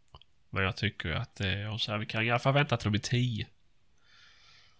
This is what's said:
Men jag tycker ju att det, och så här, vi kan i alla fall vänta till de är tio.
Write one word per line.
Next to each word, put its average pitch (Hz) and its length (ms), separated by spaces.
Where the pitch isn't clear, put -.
Men 98 140
jag 95 140
tycker - 320
ju 78 60
att - 200
det, 101 320
och 107 140
så - 100
här, 107 80
vi 110 60
kan 110 200
i 120 40
alla 120 100
fall 135 140
vänta 143 240
till 104 140
de 104 60
är 98 40
tio. 123 460